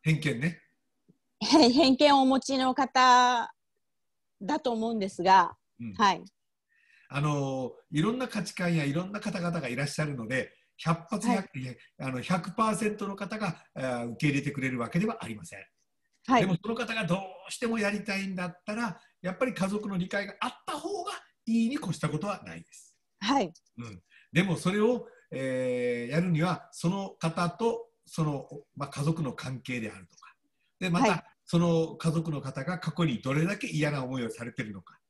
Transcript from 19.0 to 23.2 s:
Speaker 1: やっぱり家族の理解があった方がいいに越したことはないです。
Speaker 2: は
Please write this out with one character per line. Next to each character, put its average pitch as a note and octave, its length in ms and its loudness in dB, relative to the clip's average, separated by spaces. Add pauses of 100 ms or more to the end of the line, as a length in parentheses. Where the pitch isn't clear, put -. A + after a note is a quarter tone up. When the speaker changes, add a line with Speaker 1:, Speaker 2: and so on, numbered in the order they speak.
Speaker 1:
や F3+ 100 -6
っ F3+ 60 -10
ぱ - 80 2
り - 100 -2
家 F#3+ 120 0
族 G#3 220 -4
の G3 80 -2
理 F3+ 100 0
解 G3+ 200 -4
が - 120 -14
あ B3 80 -2
っ - 40 -4 (140)
た D#4 140 -6
方 F4+ 240 -6
が G4+ 80 -8 (360)
い A3+ 180 2
い A3+ 40 0
に C#4 60 -4
越 F3 180 -4
し - 60 -6
た D#3 100 -2
こ D3+ 100 -4
と G#3 80 -6
は G3 160 -8
な E2+ 120 -12
い E2 60 -14
で - 100 -20
す。 - 240 -20 (240)
Speaker 2:
は B3 220 2